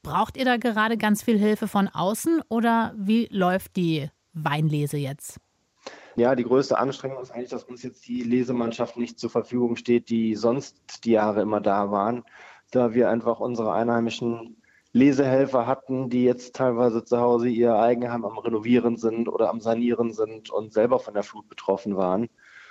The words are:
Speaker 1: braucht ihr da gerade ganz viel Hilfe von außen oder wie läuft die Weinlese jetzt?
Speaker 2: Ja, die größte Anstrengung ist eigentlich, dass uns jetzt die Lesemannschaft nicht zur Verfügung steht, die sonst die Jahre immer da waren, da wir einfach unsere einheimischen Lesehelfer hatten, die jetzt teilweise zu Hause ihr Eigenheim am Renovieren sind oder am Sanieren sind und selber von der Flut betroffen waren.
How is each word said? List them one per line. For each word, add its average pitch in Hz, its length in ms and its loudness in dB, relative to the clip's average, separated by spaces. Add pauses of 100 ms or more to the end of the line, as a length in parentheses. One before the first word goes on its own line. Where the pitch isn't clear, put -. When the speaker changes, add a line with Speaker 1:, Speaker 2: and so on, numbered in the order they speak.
Speaker 1:
braucht 180 340 -2
ihr 262 80 -2
da 247 100 4
gerade 220 420 0
ganz 214 240 2
viel 226 160 2
Hilfe 208 300 2
von 196 220 0
außen 226 580 -2
oder 226 500 0
wie 214 340 2
läuft 185 440 0
die 160 340 0 (220)
Weinlese 151 680 -2
jetzt? 139 420 -10 (760)
Speaker 2:
Ja, 120 200 4
die 120 100 -2
größte 127 340 2
Anstrengung 131 420 -4
ist 127 100 -16
eigentlich, 123 180 -12
dass 127 160 -10
uns 123 180 -18
jetzt - 240 -16
die 120 160 -6
Lesemannschaft 120 720 -2
nicht 120 240 -8
zur 117 100 -6
Verfügung 120 460 -2
steht, 120 340 0
die 113 260 0
sonst - 680 -4
die 117 80 2
Jahre 107 300 4
immer 104 180 0
da 101 320 0
waren, 113 320 -2 (480)
da 120 220 2
wir 117 160 4
einfach 113 300 0
unsere 113 340 -2
einheimischen 117 840 -2 (360)
Lesehelfer 135 760 4
hatten, 131 420 -4
die 123 140 0
jetzt 123 320 0
teilweise 117 480 0
zu 120 160 0
Hause 120 300 2
ihr 117 260 2
Eigenheim 120 500 0
am 110 120 -8
Renovieren 117 600 2
sind 113 300 -2
oder 110 220 0
am 113 100 -4
Sanieren 117 540 0
sind 110 360 -6
und 107 240 -6
selber 120 260 2
von 104 140 -10
der 104 100 -2
Flut - 240 -14
betroffen - 500 -4
waren. 95 320 0 (420)